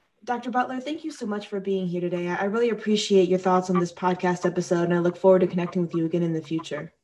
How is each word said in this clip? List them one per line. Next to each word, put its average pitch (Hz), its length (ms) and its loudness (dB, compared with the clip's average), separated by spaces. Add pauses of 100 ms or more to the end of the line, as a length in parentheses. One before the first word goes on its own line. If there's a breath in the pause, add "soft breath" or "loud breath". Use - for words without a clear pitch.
(240)
Doctor 240 280 -6
Butler, 254 280 -2
thank 294 240 -8
you 320 80 -8
so 247 140 -10
much 208 220 -6
for 202 120 -6
being 190 280 -2
here 175 140 -4
today. 175 260 -4
I, 170 80 -4
I 190 80 -4
really 226 260 0
appreciate 208 600 2
your 185 100 2
thoughts 185 320 2
on 180 80 2
this 175 120 0
podcast 180 540 0
episode, 175 380 0
and 170 100 2
I 175 60 4
look 175 180 0
forward 190 220 6
to 180 80 4
connecting 180 340 -2
with 170 140 -2
you 165 100 0
again 170 180 0
in 165 100 0
the 160 80 -2
future. 156 520 -8 (100)